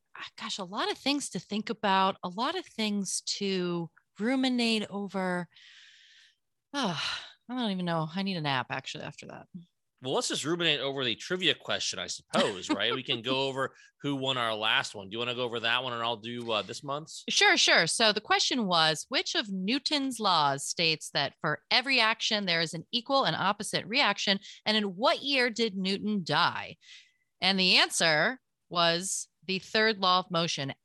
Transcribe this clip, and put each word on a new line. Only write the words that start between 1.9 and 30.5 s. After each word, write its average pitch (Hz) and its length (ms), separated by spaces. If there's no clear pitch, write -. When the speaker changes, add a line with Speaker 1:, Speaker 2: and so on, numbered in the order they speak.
Speaker 1:
a 180 60
lot 254 280
of 349 80
things 208 580
to 180 520
ruminate 240 720
over. 185 580
Ah, 196 460
I 247 60
don't 233 160
even 180 140
know. 165 280
I 196 100
need 190 140
a 156 40
nap, 139 280
actually, - 360
after - 220
that. - 200
Speaker 2:
Well, 131 140
let's 247 120
just 226 160
ruminate 160 380
over 139 240
the 113 100
trivia 180 400
question, 101 420
I 87 100
suppose, - 640
right? 113 240
We 131 100
can 120 180
go 131 220
Speaker 1:
<laughs> 135 40
Speaker 2:
over 131 260
who 143 160
won 131 200
our 113 160
last 110 420
one. 98 120
Do 95 60
you 113 60
wanna 123 140
go 123 100
over 117 180
that 120 200
one, 127 120
and 117 100
I'll 117 140
do, 117 340
uh, 104 100
this 101 220
month's? 147 460
Speaker 1:
Sure, 392 260
sure. 226 320
So 220 240
the 208 80
question 262 460
was, 160 420
which 311 260
of 262 160
Newton's 247 720
laws 151 480
states 160 460
that 147 260
for 151 220
every 247 300
action, 220 440
there 165 140
is 165 140
an 165 180
equal 254 320
and 165 100
opposite 185 520
reaction? 208 540
And 214 100
in 202 220
what 269 260
year 262 260
did 220 280
Newton 196 480
die? 139 500
And 190 180
the 185 200
answer 196 640
was 170 600
the 190 120
third 220 400
law 185 200
of 180 100
motion. 165 440